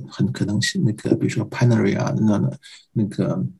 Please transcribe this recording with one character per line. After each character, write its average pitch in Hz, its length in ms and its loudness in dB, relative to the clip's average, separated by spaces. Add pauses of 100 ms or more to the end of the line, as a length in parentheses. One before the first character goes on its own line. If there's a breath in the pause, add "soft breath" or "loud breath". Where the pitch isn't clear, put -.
很 - 240 -2
可 - 140 -4
能 104 160 -2
是 - 200 -2
那 120 120 2
个， - 220 -2
比 - 120 6
如 - 40 0
说 - 180 -4
Pinery 104 500 2
啊， 135 200 -2
那 107 140 0
样 101 100 0
的， - 160 -4 (340 loud breath)
那 113 140 0
个 92 360 -4 (180)